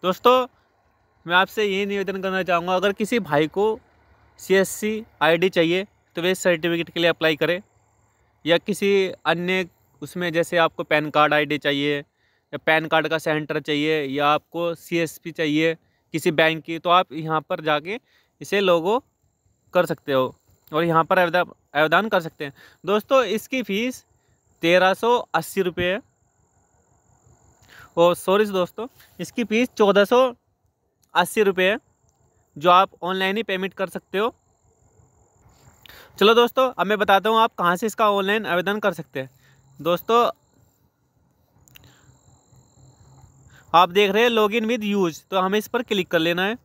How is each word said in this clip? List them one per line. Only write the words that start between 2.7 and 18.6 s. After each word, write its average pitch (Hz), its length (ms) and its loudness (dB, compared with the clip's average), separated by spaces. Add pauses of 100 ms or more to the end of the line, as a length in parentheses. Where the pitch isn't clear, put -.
अगर 196 180 0
किसी 226 260 -2
भाई 151 280 0
को 220 320 -2 (600)
सीएससी 214 640 0 (180)
आईडी 165 280 2
चाहिए 175 360 0 (300)
तो 170 60 -6
वे 180 80 0
इस 185 100 -2
सर्टिफिकेट 170 500 -2
के 170 100 -6
लिए 170 100 4
अप्लाई 160 260 0
करें, 170 240 -2 (840)
या 160 160 2
किसी 196 480 0 (180)
अन्य 175 420 -2 (340)
उसमें 175 300 -8
जैसे 170 260 -2
आपको 165 260 0
पैन 151 260 0
कार्ड 151 240 2
आईडी 151 240 0
चाहिए 143 400 -2
या - 600 -18
पैन 160 300 0
कार्ड 156 200 2
का 160 100 -2
सेंटर 151 420 -4
चाहिए 151 440 -2
या 143 240 -2
आपको 170 480 -2
सीएसपी 170 560 -6
चाहिए 160 420 0 (400)
किसी 165 180 0
बैंक 160 320 2
की, 165 140 -10
तो 170 120 -4
आप 180 220 2
यहाँ 156 300 -4
पर 180 200 -8
जाके 156 360 -4 (420)
इसे 196 200 -4